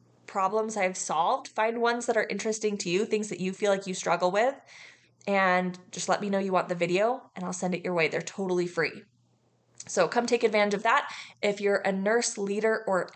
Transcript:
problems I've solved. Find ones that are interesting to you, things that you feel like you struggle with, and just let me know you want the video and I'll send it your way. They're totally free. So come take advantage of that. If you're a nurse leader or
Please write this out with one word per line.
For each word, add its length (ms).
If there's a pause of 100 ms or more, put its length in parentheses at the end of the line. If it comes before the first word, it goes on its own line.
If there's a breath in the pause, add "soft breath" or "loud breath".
(280)
problems 500
I've 200
solved. 500
Find 340
ones 240
that 100
are 140
interesting 500
to 100
you, 160
things 240
that 100
you 140
feel 180
like 160
you 80
struggle 340
with, 240 (720 loud breath)
and 520 (140)
just 160
let 140
me 80
know 80
you 140
want 180
the 60
video 480 (120)
and 80
I'll 100
send 200
it 100
your 120
way. 120
They're 140
totally 460
free. 360 (840)
So 200
come 200
take 160
advantage 320
of 80
that. 260 (320 loud breath)
If 180
you're 180
a 140
nurse 460
leader 500
or 280